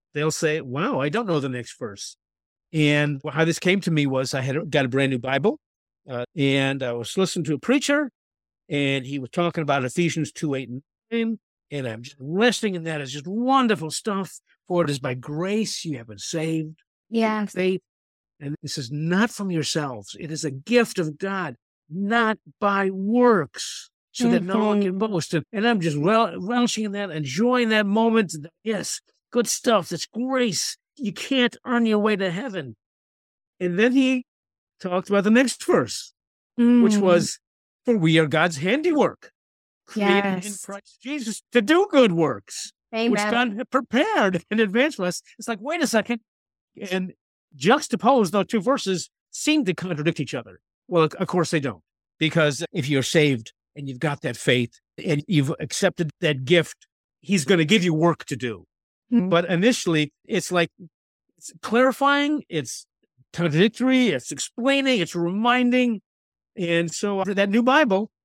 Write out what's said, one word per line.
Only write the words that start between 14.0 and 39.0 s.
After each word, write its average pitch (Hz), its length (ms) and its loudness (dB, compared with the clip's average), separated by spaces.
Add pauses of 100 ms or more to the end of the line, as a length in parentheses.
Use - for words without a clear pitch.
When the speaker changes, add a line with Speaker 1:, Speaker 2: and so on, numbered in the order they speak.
Speaker 1:
"For 175 160 2
it 151 60 -2
is 139 100 -2
by 127 140 -4
grace 170 720 -4
you 151 120 -6
have 117 100 -16
been 104 100 -16
saved 160 600 -4 (320)
through 226 100 -2
Speaker 2:
Yes. 214 340 -2
Speaker 1:
faith, 185 280 0 (580)
and 147 220 -8
this - 160 -10
is 123 140 -8
not 170 400 0
from 196 180 -8
yourselves. 147 720 -4
It 156 120 -10
is 156 120 -8
a 151 80 -4
gift 208 480 0
of 156 180 -4
God, 185 380 -6 (340)
not 208 480 0 (220)
by 196 300 2
works, 202 1000 0 (220)
so 240 180 0
that 233 140 2
no 208 220 0
one 208 160 2
Speaker 2:
Mm-hmm. 196 80 2
Speaker 1:
can 185 80 -4
boast." 196 360 -2
And, 156 200 -2
and 208 120 -2
I'm 233 140 2
just 165 160 0
rel-, 185 420 2
relishing 220 460 -2
in 208 100 -4
that, 202 180 -6
enjoying 208 580 0
that 214 160 2
moment. 220 500 2 (260)
Yes, - 380 -6 (320)
good 233 160 0
stuff. 208 400 0
That's - 180 -8
grace. 247 720 -2 (220)
You 202 140 -4
can't 247 500 0
earn 240 220 0
your 214 140 2
way 214 160 2
to 190 160 -2
heaven. 175 440 -8 (840)
And 180 180 -2
then 233 140 4
he 262 340 2 (540)
talked 180 300 -4
about 202 160 4
the 208 40 4
next 240 340 4
verse, - 500 -2 (420)
which 240 380 6
Speaker 2:
Mm. 208 80 4
Speaker 1:
was, 185 380 2 (460)
"For 240 100 2
we 165 220 4
are 160 80 6
God's 156 320 2
handiwork, 262 720 0 (540)